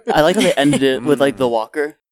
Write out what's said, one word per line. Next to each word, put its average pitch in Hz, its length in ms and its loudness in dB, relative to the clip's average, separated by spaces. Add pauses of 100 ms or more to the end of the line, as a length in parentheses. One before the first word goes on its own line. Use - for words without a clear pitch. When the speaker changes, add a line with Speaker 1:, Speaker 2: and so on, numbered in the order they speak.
(140)
Speaker 1:
I 156 80 2
like 175 140 2
how 220 60 0
they 175 120 2
ended 143 300 0
it 131 200 0
with, 139 180 0
like, 135 160 0
the 131 100 -2
Speaker 2:
Mm. 120 40 -2
Speaker 1:
walker 143 460 -6 (140)